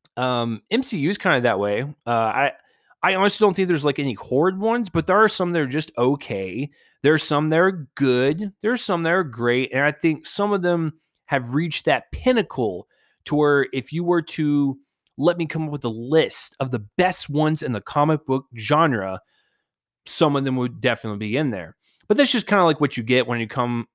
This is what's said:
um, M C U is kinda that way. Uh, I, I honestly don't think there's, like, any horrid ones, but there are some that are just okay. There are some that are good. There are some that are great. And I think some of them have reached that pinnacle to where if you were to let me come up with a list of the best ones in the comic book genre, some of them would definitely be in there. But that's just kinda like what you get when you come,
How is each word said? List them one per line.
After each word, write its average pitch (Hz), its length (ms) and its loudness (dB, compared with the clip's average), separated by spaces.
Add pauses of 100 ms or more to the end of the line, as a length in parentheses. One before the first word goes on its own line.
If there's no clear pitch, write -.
(160)
um, 120 540 -2
M 240 120 0
C 196 160 -4
U 147 120 0
is 202 80 -2
kinda 151 240 2
that 110 160 2
way. 101 240 0 (240)
Uh, 120 40 -4
I, 117 420 0 (500)
I 185 120 2
honestly 202 300 2
don't 190 100 4
think 185 140 0
there's, 151 160 2
like, 143 140 0
any 135 160 -2
horrid 170 440 0
ones, 226 300 -2
but 165 180 -2
there 196 160 6
are 220 60 6
some 175 240 -2
that 170 100 0
are 139 40 -2
just 143 320 -6
okay. 120 720 -2 (320)
There 151 120 6
are 151 40 2
some 151 320 0
that 160 80 2
are 180 360 0
good. 139 580 0 (100)
There 220 100 0
are 254 60 -2
some 175 260 -2
that 165 80 0
are 185 120 2
great. 120 480 -2
And 131 120 0
I 147 80 2
think 151 340 -2
some 208 260 -2
of 196 100 0
them 170 320 0 (320)
have 127 280 -4
reached 160 300 -2
that 135 280 0
pinnacle 127 760 -2 (380)
to - 100 -4
where 147 360 4
if 135 200 -6
you 170 120 -4
were 170 180 2
to 147 560 0 (400)
let 170 200 2
me 165 80 -2
come 160 200 -4
up 147 40 -6
with 147 140 -8
a 120 40 -2
list 123 720 -2
of 135 100 -4
the 110 160 -6 (100)
best 180 340 0
ones 156 320 0
in 131 100 -4
the 104 80 -4
comic 151 460 0
book 131 200 -2 (100)
genre, 110 640 0 (840)
some 147 300 2
of 135 80 0
them 131 120 0
would 123 240 -4
definitely 113 380 -2
be 110 180 -4
in 147 140 0
there. 87 260 -10 (320)
But 214 80 2
that's 277 160 4
just 226 140 -2
kinda 196 180 4
like 156 160 2
what 147 160 0
you 139 60 -6
get 123 240 2
when 120 140 -2
you 110 80 -4
come, 120 460 -4